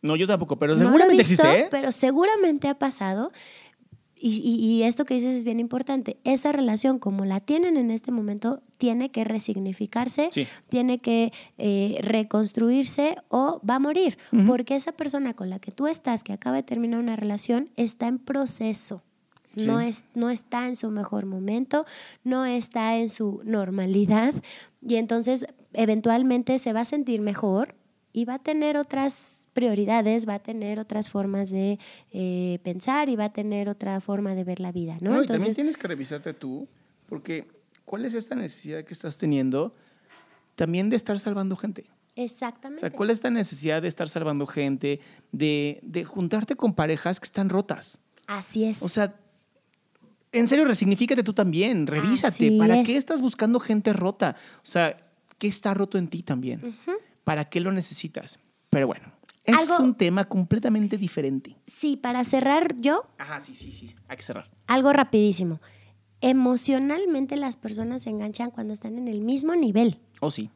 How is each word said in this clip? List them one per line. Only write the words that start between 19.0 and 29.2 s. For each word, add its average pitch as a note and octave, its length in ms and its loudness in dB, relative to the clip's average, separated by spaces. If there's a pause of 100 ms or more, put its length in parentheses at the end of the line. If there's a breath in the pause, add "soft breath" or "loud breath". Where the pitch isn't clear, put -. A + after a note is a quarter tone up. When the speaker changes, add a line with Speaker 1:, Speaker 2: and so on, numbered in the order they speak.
Speaker 1:
Sí. G#3+ 120 -4
Speaker 2:
No A3+ 160 2
es, A#3 240 -4 (100)
no A#3 140 -2
está A#3+ 400 -4
en B3 80 -6
su A3 140 -6
mejor G#3 340 -6
momento, G#3+ 600 -2 (380 loud breath)
no B3+ 220 0
está A#3 500 -2
en A3+ 140 0
su G3+ 340 -4
normalidad. G3+ 880 2 (480 loud breath)
Y A#3 140 -2
entonces, A#3 500 0 (280)
eventualmente A#3 840 2
se C4 140 -2
va A3 100 0
a A#3 40 -2
sentir B3+ 340 -2
mejor G#3 560 -2 (360)
y A#3 140 -2
va B3 100 -8
a C4+ 40 -8
tener D4+ 380 0
otras C#4 760 -4